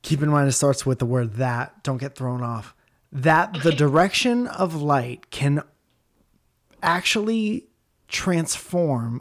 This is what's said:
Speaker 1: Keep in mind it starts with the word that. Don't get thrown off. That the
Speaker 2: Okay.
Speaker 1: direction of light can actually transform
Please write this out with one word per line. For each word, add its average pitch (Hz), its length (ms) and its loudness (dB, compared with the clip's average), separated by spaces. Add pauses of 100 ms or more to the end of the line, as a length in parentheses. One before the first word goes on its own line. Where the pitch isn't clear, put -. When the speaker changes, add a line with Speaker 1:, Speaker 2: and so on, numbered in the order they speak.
Speaker 1:
Keep 147 200 -2
in 151 80 0
mind 143 180 4
it 131 40 2
starts 139 340 0
with 131 120 0
the 123 80 0
word 120 280 -2
that. 123 480 -4
Don't 131 160 -4
get 135 160 -10
thrown 123 280 -6
off. 117 320 -8 (360)
That 160 440 2
the 151 160 2
Speaker 2:
Okay. 147 60 0
Speaker 1:
direction 190 720 2
of 180 340 -4
light 131 500 -2
can 143 320 0 (1200)
actually 214 840 0 (420)
transform 160 1120 -2